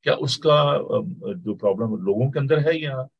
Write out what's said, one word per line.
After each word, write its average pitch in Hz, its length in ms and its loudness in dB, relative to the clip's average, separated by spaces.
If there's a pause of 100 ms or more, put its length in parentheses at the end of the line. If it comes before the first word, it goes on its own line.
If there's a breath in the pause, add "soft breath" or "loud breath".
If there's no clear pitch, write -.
क्या 143 100 2
उसका, 147 480 2 (120)
अ, - 280 0 (320)
जो 92 220 -6
problem 107 400 -2
लोगों 101 360 0
के 147 80 -4
अंदर 147 200 2
है 160 220 0
या 139 140 -6 (240)